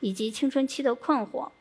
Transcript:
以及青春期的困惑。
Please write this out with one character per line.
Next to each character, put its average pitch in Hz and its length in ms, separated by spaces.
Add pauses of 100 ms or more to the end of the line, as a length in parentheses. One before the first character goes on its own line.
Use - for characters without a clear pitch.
以 196 120
及 214 160
青 226 180
春 269 200
期 269 160
的 240 100
困 247 280
惑。 - 280 (120)